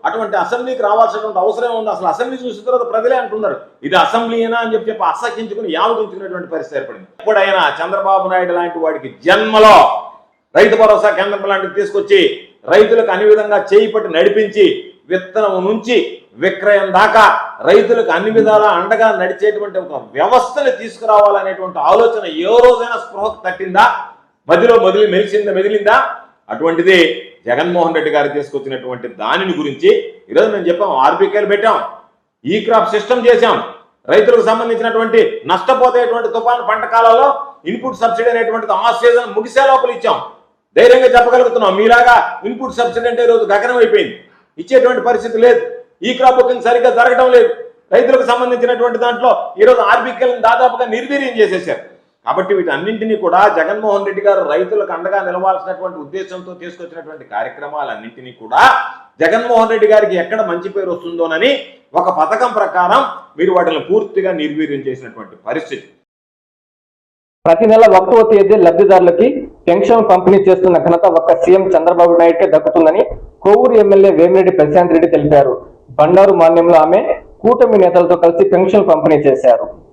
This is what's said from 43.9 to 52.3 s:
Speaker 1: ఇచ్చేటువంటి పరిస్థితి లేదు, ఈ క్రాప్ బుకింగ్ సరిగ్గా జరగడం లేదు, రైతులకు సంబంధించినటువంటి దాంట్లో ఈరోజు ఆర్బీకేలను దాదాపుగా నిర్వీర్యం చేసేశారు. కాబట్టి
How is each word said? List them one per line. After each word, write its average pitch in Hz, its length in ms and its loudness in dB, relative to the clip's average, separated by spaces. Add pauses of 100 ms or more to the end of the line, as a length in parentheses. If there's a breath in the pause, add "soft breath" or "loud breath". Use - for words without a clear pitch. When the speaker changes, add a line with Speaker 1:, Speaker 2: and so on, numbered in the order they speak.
Speaker 1:
ఇచ్చేటువంటి 247 460 2
పరిస్థితి 220 360 -4
లేదు, 247 160 4 (480)
ఈ - 100 -2
క్రాప్ 254 220 4
బుకింగ్ 247 260 0
సరిగ్గా 240 320 2
జరగడం 247 380 2
లేదు, 226 120 6 (460)
రైతులకు 247 380 2
సంబంధించినటువంటి 240 760 -2
దాంట్లో 233 240 0 (320)
ఈరోజు 233 180 6 (120)
ఆర్బీకేలను 240 560 -2
దాదాపుగా 247 380 0 (100)
నిర్వీర్యం 269 440 -6
చేసేశారు. 180 420 -2 (440)
కాబట్టి 185 280 -4